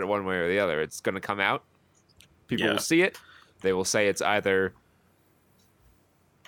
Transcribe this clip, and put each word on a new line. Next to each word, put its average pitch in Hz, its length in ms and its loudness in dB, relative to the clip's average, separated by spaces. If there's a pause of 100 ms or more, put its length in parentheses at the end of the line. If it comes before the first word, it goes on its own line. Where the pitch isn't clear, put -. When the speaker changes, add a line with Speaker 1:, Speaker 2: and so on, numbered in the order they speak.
Speaker 1:
it 90 40 -2
one 101 200 -2
way 92 100 -2
or 85 120 0
the 95 100 2
other. 85 240 0
It's - 180 -8
gonna 95 200 -4
come 107 200 -4
out. 107 240 0 (800)
People - 200 -2
Speaker 2:
Yeah. - 60 2
Speaker 1:
will - 60 0
see 165 240 2
it. 190 140 0 (460)
They 95 100 2
will 92 140 0
say 107 220 2
it's 95 140 0
either 95 520 2 (1700)